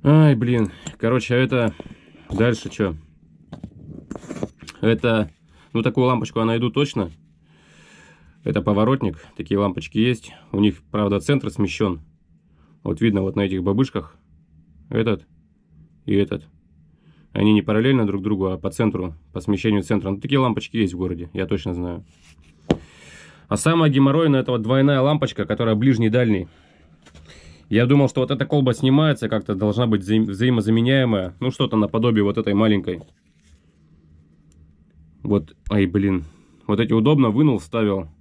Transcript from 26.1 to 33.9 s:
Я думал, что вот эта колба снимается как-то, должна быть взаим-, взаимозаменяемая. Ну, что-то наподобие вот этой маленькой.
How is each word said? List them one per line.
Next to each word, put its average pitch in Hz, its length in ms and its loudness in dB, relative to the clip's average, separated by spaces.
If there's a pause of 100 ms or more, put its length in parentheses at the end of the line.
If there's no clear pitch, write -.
Я 113 160 4
думал, 139 240 4
что 131 120 -2
вот 127 100 -2
эта 135 160 -4
колба 131 260 2
снимается 135 560 2
как-то, 110 240 -4
должна 104 320 0
быть 107 160 2
взаим-, 110 240 0
взаимозаменяемая. 113 1120 0
Ну, 123 120 -4
что-то 120 260 -2
наподобие 110 460 2
вот 101 160 0
этой 104 160 -2
маленькой. 101 460 0 (2250)